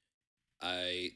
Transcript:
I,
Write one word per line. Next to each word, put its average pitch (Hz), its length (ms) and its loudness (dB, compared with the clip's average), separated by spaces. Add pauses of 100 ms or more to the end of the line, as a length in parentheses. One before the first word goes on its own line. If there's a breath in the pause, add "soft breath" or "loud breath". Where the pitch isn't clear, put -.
(600)
I, 90 540 0